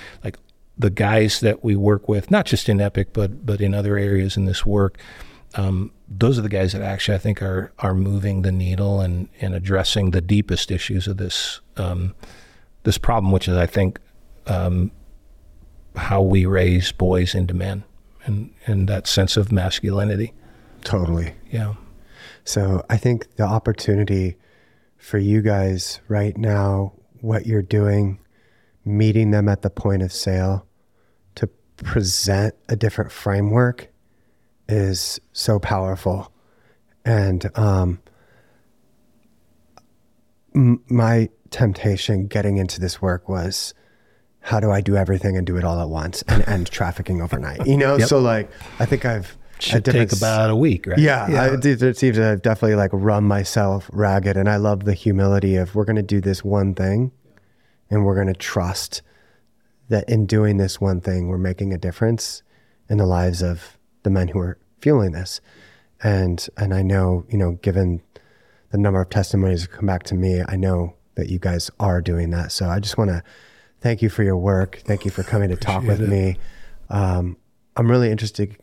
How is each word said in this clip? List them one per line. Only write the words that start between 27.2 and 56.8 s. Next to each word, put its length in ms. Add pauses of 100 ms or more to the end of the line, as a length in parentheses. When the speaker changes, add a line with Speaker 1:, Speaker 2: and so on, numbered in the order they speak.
Speaker 2:
what 240
you're 160
doing, 580 (640)
meeting 480
them 160
at 140
the 80
point 320
of 100
sale 540 (720)
to 120 (300)
present 800 (120)
a 80
different 360
framework 760 (800)
is 520 (120)
so 280
powerful. 760 (720)
And, 500
um, 460 (2500)
m-, 340
my 400 (220)
temptation 760
getting 300
into 240
this 200
work 280
was, 440 (680)
how 200
do 120
I 100
do 160
everything 400
and 100
do 80
it 80
all 160
at 80
once 360
and 240
end 220
trafficking 520
overnight? 440
You 120
know? 180
Speaker 1:
Yep. 140
Speaker 2:
So, 100
like, 320 (280)
I 60
think 200
I've 320 (220)
Speaker 1:
Should 160
Speaker 2:
a 60
different 300
Speaker 1:
take 80
about 300
a 60
week, 320
right? 100
Speaker 2:
Yeah, 320
Speaker 1:
Yeah. 140
Speaker 2:
I 120
do, 160
it 260
seems 200
to 60
have 180
definitely, 340
like, 160
run 320
myself 720
ragged. 420
And 140
I 80
love 260
the 100
humility 640
of, 200
we're 100
gonna 180
do 160
this 240
one 300
thing 400 (760)